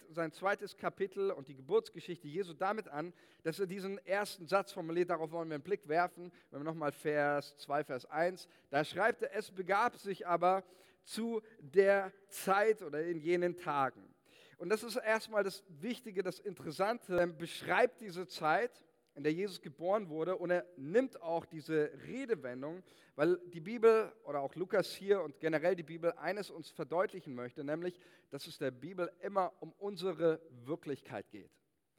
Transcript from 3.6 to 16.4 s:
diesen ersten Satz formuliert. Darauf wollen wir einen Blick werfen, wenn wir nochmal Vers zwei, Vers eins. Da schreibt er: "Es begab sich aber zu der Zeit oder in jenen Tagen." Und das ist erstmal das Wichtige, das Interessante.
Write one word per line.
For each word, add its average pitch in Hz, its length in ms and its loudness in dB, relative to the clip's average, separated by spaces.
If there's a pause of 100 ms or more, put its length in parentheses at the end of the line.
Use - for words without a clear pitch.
diesen 196 380 -6
ersten 190 420 -2
Satz 190 240 2
formuliert. 170 400 0
Darauf 160 200 -2
wollen 165 180 -4
wir 156 60 -4
einen 143 80 -8
Blick 190 240 -2
werfen, 175 440 0 (180)
wenn 139 120 -10
wir - 20 -8
nochmal 156 280 -2
Vers 143 640 0
zwei, 143 260 -2
Vers 131 220 -6
eins. 175 420 0 (220)
Da 143 140 2
schreibt 208 380 2
er: 208 140 -4
"Es 208 160 -4
begab 196 460 0
sich 196 280 -8
aber 180 380 4 (400)
zu 226 380 -4 (180)
der 190 520 4 (160)
Zeit 208 540 2
oder 151 240 -2
in 170 140 -2
jenen 175 380 2
Tagen." 139 440 0 (560)
Und 175 120 -8
das 214 140 0
ist 226 120 -8
erstmal 220 480 2
das 190 240 -4
Wichtige, 190 560 -6
das 180 160 -4
Interessante. 185 800 -2